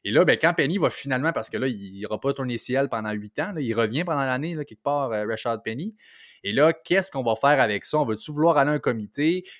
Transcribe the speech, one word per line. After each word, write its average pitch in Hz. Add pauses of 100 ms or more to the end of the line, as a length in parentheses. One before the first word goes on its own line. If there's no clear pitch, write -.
Et 98
là, 135
ben, 123
quand 165
Penny 160
va 143
finalement, 139
parce 123
que 107
là, 123
il, 123
il 98
aura 107
pas 139
tourné 127
C 123
L 135
pendant 110
huit 104
ans, 185
là, 160
il 113
revient 113
pendant 147
l'année, 139
là, 151
quelque -
part, 143
euh, 107
Rashad 113
Penny. 139 (480)
Et 101
là, 147
qu'est-ce 180
qu'on 139
va 123
faire 139
avec 104
ça ? 151
On 147
va-tu 110
vouloir 151
aller 143
à -
un 147
comité ? 139 (160)